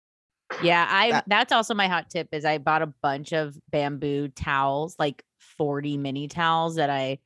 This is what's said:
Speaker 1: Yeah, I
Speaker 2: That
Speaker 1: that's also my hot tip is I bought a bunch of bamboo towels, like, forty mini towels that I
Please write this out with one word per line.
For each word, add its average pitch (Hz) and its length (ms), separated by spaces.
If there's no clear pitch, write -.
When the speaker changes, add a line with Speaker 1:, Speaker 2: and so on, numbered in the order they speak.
Speaker 1:
Yeah, 170 260
I 208 220
Speaker 2:
That - 160
Speaker 1:
that's 214 260
also 233 220
my 202 140
hot 170 220
tip 165 220
is 156 120
I 156 140
bought 156 240
a 160 40
bunch 143 300
of 151 240
bamboo 143 580
towels, 139 720
like, 147 260
forty 143 400
mini 139 320
towels 165 480
that 147 140
I 135 360